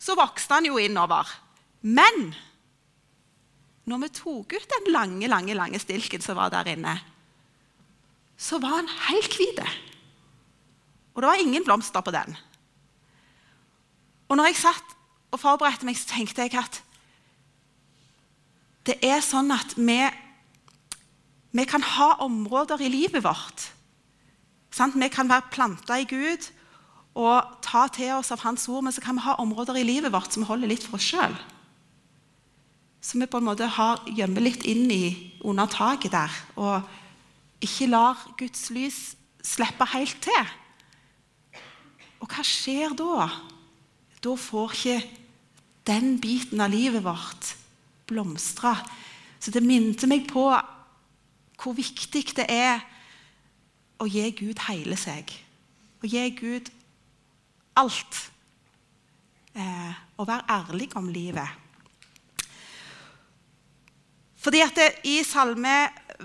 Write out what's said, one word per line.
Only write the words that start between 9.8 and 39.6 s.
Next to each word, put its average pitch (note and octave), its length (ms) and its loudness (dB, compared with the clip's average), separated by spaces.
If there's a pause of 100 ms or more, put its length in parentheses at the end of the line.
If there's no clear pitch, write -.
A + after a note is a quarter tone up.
Og A#3+ 100 -8
det C4+ 80 6
var F#4+ 140 6
ingen D4+ 220 2
blomster G#3 360 2
på F3+ 140 -4
den. - 220 -6 (1900)
Og C#4 80 4
når D#4 100 8
jeg E4+ 140 0
satt - 320 2 (360)
og C4 100 -4
forberedte C#4+ 440 4
meg, B3 140 -4
så - 140 -10
tenkte A#3+ 340 -2
jeg A#3+ 100 -6
at - 220 -4 (2000)
det B3 180 0
er C#4 160 4
sånn C#4 320 0
at - 240 -4
vi, A#3 220 4 (1500)
vi B3 160 2
kan D4 160 2
ha D4 300 6 (100)
områder B3+ 560 0
i C4+ 80 0
livet C#4 320 0
vårt. - 460 -4 (1040)
Sant? C4+ 240 2
Vi C4 160 2
kan C4 160 0
være B3+ 240 4
plantet A#3+ 460 -2
i C4+ 100 -4
Gud D#4 380 -4 (720)
og A#3 460 4
ta A#3+ 260 4
til B3+ 240 -4
oss C4 160 -4
av A#3 140 -6
hans A#3+ 260 -2
ord, C4+ 140 -2
men C4 100 -4
så C4 80 -10
kan B3+ 140 -2
vi A#3 80 -4
ha C4+ 180 2
områder A#3 380 -2
i A#3+ 40 2
livet B3+ 280 0
vårt F#3 200 -2
som G#3+ 140 -2
holder A3 240 -2
litt A#3 160 -4
for G#3 100 -8
oss - 140 -2
selv. D#4 260 0 (1700)
Som - 180 -2
vi B3+ 80 0
på A#3+ 120 -2
en A#3 80 0
måte A3 180 -2
har, A3 400 2
gjemmer G#3 380 0
litt A#3+ 240 0
inn A#3 240 2
i F#3 100 2 (400)
under G3+ 260 2
taket A3+ 440 0
der, D#3 200 0 (220)
og G3+ 320 -2 (760)
ikke B3+ 300 0
lar A#3+ 300 6 (180)
Guds - 340 -8
lys C4 260 -6 (460)
slippe - 460 0